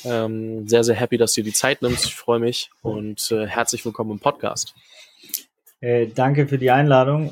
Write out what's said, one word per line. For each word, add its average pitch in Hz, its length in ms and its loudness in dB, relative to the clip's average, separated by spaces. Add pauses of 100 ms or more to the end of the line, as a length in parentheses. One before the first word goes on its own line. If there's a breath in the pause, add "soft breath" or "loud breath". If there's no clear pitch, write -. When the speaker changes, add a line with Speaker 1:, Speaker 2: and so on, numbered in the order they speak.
Speaker 1:
ähm, 110 640 -4
sehr, 117 160 6
sehr 117 120 4
happy, 120 200 0
dass 113 180 4
du - 60 0
dir 107 60 -2
die 104 80 -6
Zeit 139 280 0
nimmst. 123 220 0
Ich - 120 -4
freue 117 240 0
mich 120 320 -2 (100)
und, 107 500 -6
äh, 107 160 -2
herzlich 117 380 -4
willkommen 110 260 -6
im 104 80 -8
Podcast. - 560 -4 (1040 loud breath)
Speaker 2:
Äh, 120 280 0
danke 139 380 2
für 139 120 -4
die 127 140 2
Einladung, 143 600 4